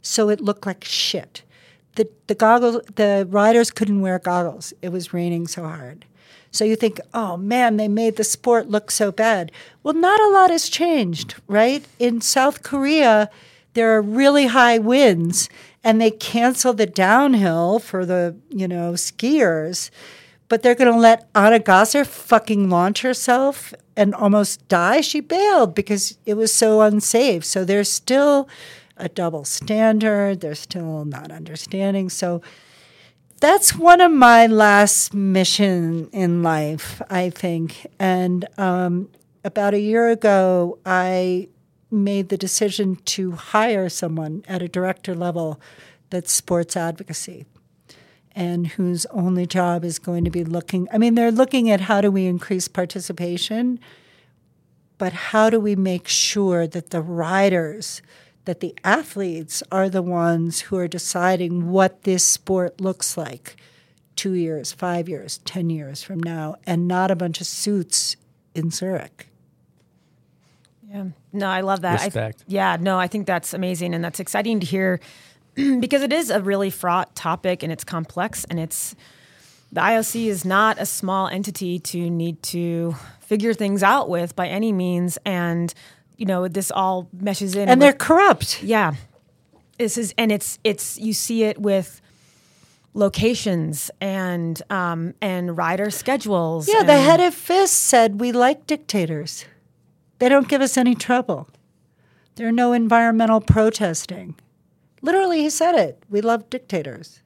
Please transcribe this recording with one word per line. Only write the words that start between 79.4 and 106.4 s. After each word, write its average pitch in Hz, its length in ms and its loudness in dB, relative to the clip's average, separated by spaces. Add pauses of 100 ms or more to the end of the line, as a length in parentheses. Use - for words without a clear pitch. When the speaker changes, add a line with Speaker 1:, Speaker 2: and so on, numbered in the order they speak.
Speaker 2:
the - 100 -4
I 226 140 2
O 220 60 0
C 226 260 -4
is 190 160 -6
not 202 340 0
a - 80 -6
small 190 420 -4
entity 185 520 -8
to 175 300 -6
need 165 340 -6
to 170 500 -4 (260)
figure 214 340 -2
things 202 280 -2
out 233 260 2
with 170 280 -4
by 180 100 -4
any 214 260 -4
means, 180 520 -4
and, 170 500 -4 (420)
you 220 100 -8
know, 185 200 -2
this 185 240 -6
all 185 420 -4
meshes 190 440 -6
in 202 120 -2
Speaker 1:
And 254 120 6
Speaker 2:
with - 0 -
Speaker 1:
they're 277 120 8
corrupt. 320 720 2
Speaker 2:
Yeah. 196 300 0 (840)
This 233 200 -4
is, 214 180 -8
and 226 140 0
it's, - 320 -6
it's, - 360 -6
you 220 140 -6
see 226 300 -4
it 214 180 -4
with 196 400 -4 (920)
locations 190 1000 -2 (100)
and, 180 720 -6
um, 170 500 -4
and 180 380 -6
rider 185 320 -2
schedules 180 800 -4
Speaker 1:
Yeah, 427 160 4
the 294 80 8
Speaker 2:
and 285 120 8
Speaker 1:
head 330 160 6
of 359 140 2
fist 370 400 2
said, 220 460 2
"We 247 100 -2
like 247 380 0
dictators. 165 800 -6 (720)
They 247 80 4
don't 277 180 4
give 277 160 0
us 254 140 0
any 247 180 4
trouble. 226 540 -4 (880)
There 226 100 -8
are 226 60 0
no 240 200 2
environmental 226 680 4
protesting." 190 960 -2 (680)
Literally, 349 400 0
he 302 80 -2
said 330 240 0
it. 175 340 -2
"We 202 120 -2
love 226 300 -2